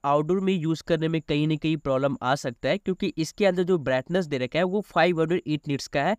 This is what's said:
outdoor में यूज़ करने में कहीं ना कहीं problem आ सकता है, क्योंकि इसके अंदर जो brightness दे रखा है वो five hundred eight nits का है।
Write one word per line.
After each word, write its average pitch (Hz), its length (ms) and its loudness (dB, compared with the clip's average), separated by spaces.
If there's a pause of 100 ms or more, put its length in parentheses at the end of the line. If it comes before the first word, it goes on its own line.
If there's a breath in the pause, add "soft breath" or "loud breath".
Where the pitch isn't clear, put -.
outdoor 156 340 2
में 190 140 2
यूज़ 160 340 -2
करने 160 200 2
में 165 140 0
कहीं 151 260 0
ना 156 80 0
कहीं 156 220 0
problem 139 440 0
आ 127 140 2
सकता 131 340 -4
है, 170 80 0
क्योंकि 185 400 -4
इसके 160 280 0
अंदर 185 180 2
जो 175 160 2
brightness 135 460 -2
दे 143 120 -4
रखा 127 220 -2
है 185 60 2
वो 190 180 -2
five 170 380 2
hundred 160 260 0
eight 151 200 -4
nits 139 200 -4
का 143 160 -2
है। 190 160 0